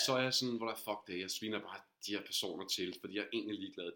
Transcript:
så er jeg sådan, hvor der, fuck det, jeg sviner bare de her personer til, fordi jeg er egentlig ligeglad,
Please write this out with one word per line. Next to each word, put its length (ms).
så 80
er 140
jeg 60
sådan, 240
hvor 100
der, 80
fuck 320
det, 120
jeg 120
sviner 300
bare 180
de 100
her 100
personer 420
til, 340
fordi 140
jeg 80
er 100
egentlig 260
ligeglad, 360